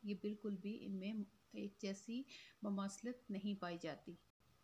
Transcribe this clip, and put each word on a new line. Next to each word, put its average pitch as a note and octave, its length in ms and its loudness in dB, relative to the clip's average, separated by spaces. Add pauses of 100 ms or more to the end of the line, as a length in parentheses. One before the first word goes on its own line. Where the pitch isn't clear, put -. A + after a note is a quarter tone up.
ये G#3 80 2
बिल्कुल G#3 420 0
भी G3+ 180 0
इनमें G3 520 0 (300)
एक G#3 260 -2
जैसी A3+ 440 0 (380)
ममासलत G3+ 680 2
नहीं G3+ 240 4
पाई F3 220 0
जाती। E3+ 400 -4 (460)